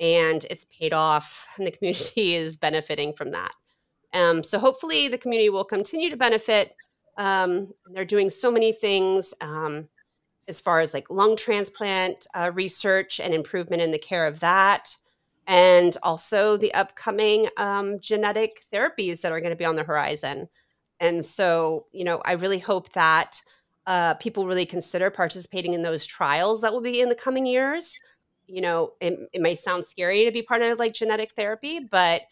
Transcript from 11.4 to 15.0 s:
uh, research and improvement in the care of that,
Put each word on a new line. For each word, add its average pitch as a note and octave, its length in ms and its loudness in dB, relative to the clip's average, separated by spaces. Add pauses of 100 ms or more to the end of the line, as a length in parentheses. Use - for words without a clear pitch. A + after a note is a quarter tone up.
uh, F3+ 200 -2
research F#3+ 640 -2
and E3 140 -2
improvement E3+ 480 -2
in E3 80 0
the D#3 80 -2
care E3 280 -2
of D3+ 140 -4
that, F#3+ 560 2 (500)